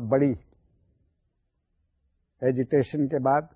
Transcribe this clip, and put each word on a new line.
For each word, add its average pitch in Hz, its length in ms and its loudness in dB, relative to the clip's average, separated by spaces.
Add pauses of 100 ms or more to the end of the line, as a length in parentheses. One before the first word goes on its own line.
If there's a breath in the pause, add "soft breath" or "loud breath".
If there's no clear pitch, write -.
بڑی 135 240 2 (2000)
ایجیٹیشن 131 640 0
کے 147 160 -2
بعد 143 180 2 (140)